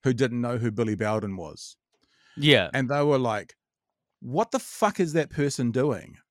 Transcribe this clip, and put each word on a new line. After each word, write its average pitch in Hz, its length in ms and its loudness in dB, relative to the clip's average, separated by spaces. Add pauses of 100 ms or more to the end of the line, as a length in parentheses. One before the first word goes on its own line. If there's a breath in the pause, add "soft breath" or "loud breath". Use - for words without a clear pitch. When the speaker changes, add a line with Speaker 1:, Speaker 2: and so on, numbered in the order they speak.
Speaker 1:
who 131 100 2
didn't 120 260 0
know 120 160 -2
who 113 140 -2
Billy 107 240 -2
Bowden 107 420 -2
was. 78 400 -14 (600 soft breath)
Speaker 2:
Yeah. 131 360 6
Speaker 1:
And 135 160 -2
they 143 140 0
were 147 160 4
like, 110 380 -4 (640)
"What 147 320 -4
the 254 80 -2
fuck - 400 0
is 160 140 0
that 156 160 0
person 131 420 -2
doing? 113 460 -2 (120)